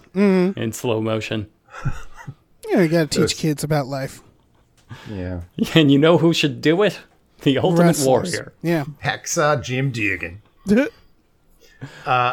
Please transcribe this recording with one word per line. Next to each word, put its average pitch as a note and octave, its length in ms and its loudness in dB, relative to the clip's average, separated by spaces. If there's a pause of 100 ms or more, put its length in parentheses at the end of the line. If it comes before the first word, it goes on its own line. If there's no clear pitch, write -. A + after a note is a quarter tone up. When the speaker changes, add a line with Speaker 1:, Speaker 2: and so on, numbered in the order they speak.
(160)
Speaker 1:
Mm-hmm. F#3+ 420 2
Speaker 2:
in A2+ 140 -4
slow A2 280 -2
motion. A2 460 -4 (1200)
Speaker 1:
Yeah, F4 140 2
you E3 60 2
gotta D#3+ 180 2
teach - 140 -2
Speaker 3:
Those D3+ 140 0
Speaker 1:
kids D#3 280 -2
about D3 240 -2
life. C3+ 340 -10 (880)
Speaker 3:
Yeah. F2+ 340 -8 (140)
Speaker 2:
<laughs> - 200 -4
And D3 160 6
you C#3 60 6
know D#3+ 200 6
who E3 160 4
should C3 260 -2
do D#3+ 220 2
it? G3+ 160 0 (440)
The C3+ 160 2
Ultimate E3+ 280 4
Speaker 1:
Wrestlers. D3 200 2 (260)
Speaker 2:
Warrior. - 200 -8 (100)
Speaker 1:
Yeah. D#3+ 220 -2 (200)
Speaker 3:
Hacksaw D3 580 -2
Jim C3 300 -2
Duggan. F#2+ 500 -6 (240)
Speaker 1:
<laughs> A3 220 4 (1160)
Speaker 3:
Uh, B2 280 0